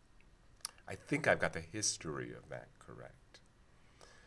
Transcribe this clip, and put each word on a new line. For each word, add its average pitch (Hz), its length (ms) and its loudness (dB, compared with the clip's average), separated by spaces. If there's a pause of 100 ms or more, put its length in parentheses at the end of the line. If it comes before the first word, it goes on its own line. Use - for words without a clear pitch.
(880)
I 98 80 -4
think 135 320 0
I've 87 100 10
got 82 140 4
the 82 80 -2
history 76 720 -2
of 58 140 -14
that 60 180 -8 (140)
correct. - 580 -16 (880)